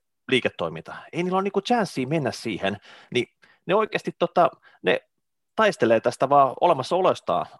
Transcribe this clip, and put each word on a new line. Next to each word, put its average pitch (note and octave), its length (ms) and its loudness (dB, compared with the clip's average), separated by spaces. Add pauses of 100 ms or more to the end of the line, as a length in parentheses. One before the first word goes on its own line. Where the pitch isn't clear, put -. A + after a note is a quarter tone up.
(280)
liiketoiminta, F2+ 680 -2 (160)
ei E3 100 -4
niillä F#3 140 -2
ole F#3+ 60 0
niinku G3 180 -2
chanssiä G3 460 0
mennä C#3 240 -2
siihen, G2 460 -4 (380)
niin A#2+ 120 0 (400)
ne F3 80 0
oikeasti G#3 440 -2
tota, - 320 2 (320)
ne - 180 0 (560)
taistelee C3+ 440 2
tästä B2+ 280 -2
vaan C3+ 320 4
olemassaolostaan C#3 840 0 (140)